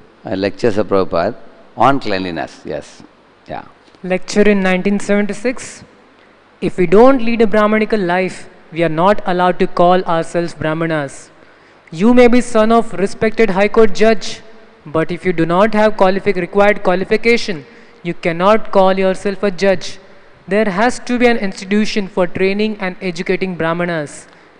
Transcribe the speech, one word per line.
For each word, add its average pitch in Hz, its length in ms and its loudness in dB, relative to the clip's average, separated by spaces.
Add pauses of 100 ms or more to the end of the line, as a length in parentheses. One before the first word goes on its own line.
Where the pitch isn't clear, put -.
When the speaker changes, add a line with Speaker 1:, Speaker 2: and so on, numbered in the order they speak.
(260)
Speaker 1:
uh, 113 100 -6
lectures 98 420 -2
of 101 100 -2
Prabhupada 95 480 -2 (400)
on 127 240 2
cleanliness. 92 640 -6
Yes. 76 400 -12 (420)
Yeah. - 200 -12 (380)
Speaker 2:
Lecture 185 400 -2
in 202 180 4
nineteen 190 400 -2
seventy-six. 202 800 -4 (800)
If 180 160 -4
we 180 100 2
don't 240 340 6
lead 233 200 0
a 226 60 4
Brahmanical 214 520 0
life, 180 480 -4 (240)
we 160 120 -2
are 156 180 0
not 202 240 4
allowed 180 340 0
to 185 80 2
call 180 380 4
ourselves 165 480 -4
Brahmanas. 156 760 -6 (600)
You 196 220 2
may 247 140 8
be 240 120 6
son 220 320 2
of 226 220 2
respected 220 560 0
High 196 180 2
Court 214 260 6
judge, 214 480 2 (440)
but 160 260 -2
if 175 140 -8
you 185 80 0
do 165 120 0
not 190 280 2
have 214 240 2
qualifi-, 190 400 2
required 202 460 0
qualification, 190 840 0 (360)
you 170 120 -6
cannot 185 580 0
call 190 260 4
yourself 190 460 -2
a 202 80 0
judge. 180 460 -2 (500)
There 208 220 0
has 220 300 -2
to 247 200 -6
be 240 80 4
an 240 80 4
institution 208 720 -2
for 175 200 -2
training 202 520 -2
and 185 220 -8
educating 185 540 -4
Brahmanas. 165 720 -6 (320)